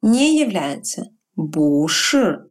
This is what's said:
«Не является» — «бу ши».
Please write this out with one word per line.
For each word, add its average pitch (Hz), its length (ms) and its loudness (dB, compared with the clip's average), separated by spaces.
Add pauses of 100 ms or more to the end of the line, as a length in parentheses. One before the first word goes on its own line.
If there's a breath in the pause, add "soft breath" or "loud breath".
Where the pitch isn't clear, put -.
«Не 269 360 4
является» — 185 680 -4 (300)
«бу 151 500 0
ши». 208 540 0 (100)